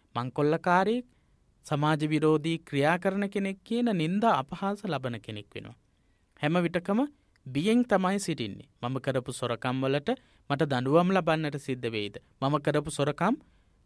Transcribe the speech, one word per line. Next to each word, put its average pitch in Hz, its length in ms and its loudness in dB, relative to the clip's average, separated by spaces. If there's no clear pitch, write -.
මංකොල්ලකාරයෙක්, 175 920 0
සමාජ 151 380 2
විරෝධී 156 540 2
ක්‍රියා 147 400 2
කරන 190 300 -2
කෙනෙක් 196 320 -4
කියන 240 320 -2
නින්දා 190 440 2
අපහාස 196 460 -4
ලබන 131 380 -4
කෙනෙක් 104 280 -12
වෙනවා. 107 280 -14
හැම 151 200 0
විටකම 180 440 0
බියෙන් 175 380 2
තමයි 190 340 2
සිටින්නේ. 117 500 -6
"මම 127 200 -4
කරපු 127 340 -2
සොරකම් 123 460 -4
වලට 139 320 0
මට 143 120 0
දඬුවම් 143 480 4
ලබන්නට 160 480 0
සිද්ධ 127 300 -4
වෙයිද? 104 280 -4
මම 139 220 0
කරපු 147 320 0
සොරකම් 151 440 0